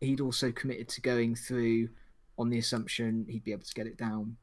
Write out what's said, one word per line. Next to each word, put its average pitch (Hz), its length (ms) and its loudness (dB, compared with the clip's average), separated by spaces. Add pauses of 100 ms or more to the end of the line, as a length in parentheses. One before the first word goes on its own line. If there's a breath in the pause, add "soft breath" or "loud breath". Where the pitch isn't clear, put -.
he'd 135 200 2
also 127 320 2
committed 120 380 -4
to - 120 -8
going 117 320 4
through 117 540 2 (500 soft breath)
on 117 120 2
the 120 80 2
assumption 113 720 0
he'd 113 160 -6
be 107 80 -2
able 98 120 -6
to - 100 -8
get 110 120 -4
it 113 120 -10
down 110 440 -4